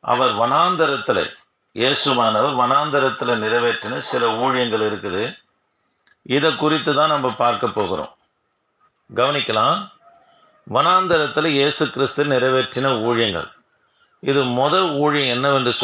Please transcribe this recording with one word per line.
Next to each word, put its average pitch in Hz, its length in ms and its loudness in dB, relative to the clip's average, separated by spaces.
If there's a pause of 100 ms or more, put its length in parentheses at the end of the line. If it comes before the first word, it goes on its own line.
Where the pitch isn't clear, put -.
அவர் 123 300 2
வனாந்தரத்துல, 139 840 0 (580)
இயேசுவானவர் 123 800 0
வனாந்தரத்துல 135 800 0
நிறைவேற்றின 113 640 -2
சில 131 240 -4 (140)
ஊழியங்கள் 123 500 -2
இருக்குது. 101 360 -4 (1040)
இதை 143 300 2
குறித்து 151 380 0
தான் 151 200 2
நம்ம 131 180 0
பார்க்க 120 360 0
போகிறோம். 92 420 -4 (1000)
கவனிக்கலாம். 131 680 0 (880)
வனாந்தரத்துல 160 920 2
இயேசு 143 320 2
கிறிஸ்து 135 340 0
நிறைவேற்றின 131 680 0 (100)
ஊழியங்கள். 110 460 0 (720)
இது 139 200 2 (160)
மொத 143 160 2 (220)
ஊழியம் 143 380 0
என்னவென்று 131 500 0